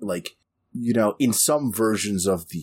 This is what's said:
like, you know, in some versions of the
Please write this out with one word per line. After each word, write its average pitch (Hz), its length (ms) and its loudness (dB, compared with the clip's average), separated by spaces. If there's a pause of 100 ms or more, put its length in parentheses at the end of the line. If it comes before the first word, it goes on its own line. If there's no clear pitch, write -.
like, 90 360 -6 (360)
you 117 200 -2
know, 107 260 2
in 123 140 2
some 143 400 0
versions 101 540 0
of 92 220 0
the 82 140 -8